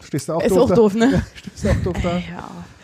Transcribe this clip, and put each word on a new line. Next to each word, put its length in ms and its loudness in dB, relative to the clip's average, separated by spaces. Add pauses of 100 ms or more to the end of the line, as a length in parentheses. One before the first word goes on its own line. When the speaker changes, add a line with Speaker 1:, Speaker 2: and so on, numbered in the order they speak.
Speaker 1:
stehst 240 -8
du 60 -4
auch 80 -2
Speaker 2:
Ist 80 2
Speaker 1:
doof 140 4
Speaker 2:
auch 40 0
Speaker 1:
da. 60 2
Speaker 2:
doof, 200 4
ne? 160 4
Speaker 1:
Ja, 120 2 (120)
stehst 300 -16
du 60 2
auch 140 2
doof 180 -4
da. 160 -2
Speaker 2:
Ja. 320 -12 (340)